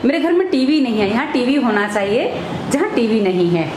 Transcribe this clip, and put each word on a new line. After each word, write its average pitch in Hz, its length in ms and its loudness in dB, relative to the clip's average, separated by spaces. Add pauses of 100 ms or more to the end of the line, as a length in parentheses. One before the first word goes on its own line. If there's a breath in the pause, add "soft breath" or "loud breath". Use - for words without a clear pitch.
मेरे 285 140 2
घर 330 140 0
में 370 160 2
टीवी 277 320 2
नहीं 226 200 0
है, 196 100 2
यहाँ 247 220 -2
टीवी 254 220 0
होना 214 340 0
चाहिए 208 540 -2 (280)
जहाँ 330 200 0
टीवी 226 300 2
नहीं 185 300 2
है। 165 260 0